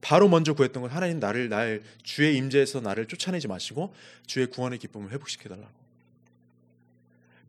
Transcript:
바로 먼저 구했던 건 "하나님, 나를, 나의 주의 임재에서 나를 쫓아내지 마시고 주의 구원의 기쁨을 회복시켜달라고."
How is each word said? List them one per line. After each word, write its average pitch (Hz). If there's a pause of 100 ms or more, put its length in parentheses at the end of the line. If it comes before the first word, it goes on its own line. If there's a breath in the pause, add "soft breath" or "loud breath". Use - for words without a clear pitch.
바로 190
먼저 160
구했던 131
건 123
"하나님, 170
나를, 117
나의 107 (220 loud breath)
주의 147
임재에서 135
나를 107
쫓아내지 175
마시고 110 (320 loud breath)
주의 131
구원의 123
기쁨을 104
회복시켜달라고." 104 (1800 soft breath)